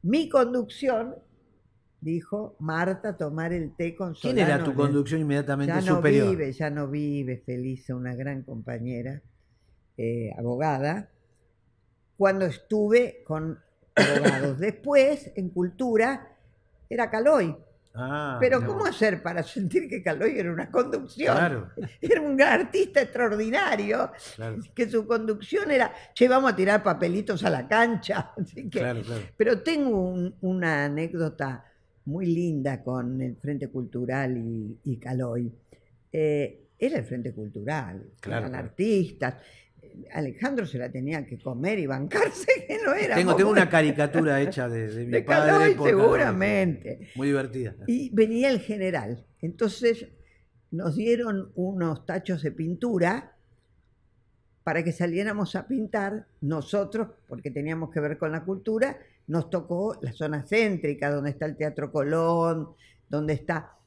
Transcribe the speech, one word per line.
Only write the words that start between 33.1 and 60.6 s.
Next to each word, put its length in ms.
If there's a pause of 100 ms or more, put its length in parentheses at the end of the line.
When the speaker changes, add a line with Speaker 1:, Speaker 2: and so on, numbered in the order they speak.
Speaker 1:
el 160
Frente 320
Cultural 680
y, 480
y 140
Caloi. 540 (600)
Eh, 560 (100)
era 200
el 60
Frente 300
Cultural, 720 (160)
Speaker 2:
Claro, 260
Speaker 1:
eran 60
Speaker 2:
claro. 160
Speaker 1:
artistas. 640 (800)
Alejandro 520
se 120
la 120
tenía 360
que 120
comer 400
y 80
bancarse, 600 (100)
<laughs> 100
que 180
no 100
era 220
Speaker 2:
Tengo, 200
tengo 140
Speaker 1:
muy 100
Speaker 2:
una 80
caricatura 720
hecha 280
de, 200
de 160
mi 80
Speaker 1:
de 100
Speaker 2:
padre 300
Speaker 1:
Caloi, 220
Speaker 2:
por 140
Caloi. 140
Speaker 1:
seguramente. 1120
Speaker 2:
Muy 120
divertida. 460 (120)
Speaker 1:
Y 280
venía 360
el 100
general. 640 (160)
Entonces 640 (640)
nos 260
dieron 580
unos 520
tachos 360
de 100
pintura 840 (1300)
para 200
que 80
saliéramos 640
a 100
pintar 600 (160)
nosotros, 680 (200)
porque 220
teníamos 400
que 100
ver 180
con 140
la 120
cultura. 520 (300)
Nos 240
tocó 520
la 100
zona 300
céntrica, 680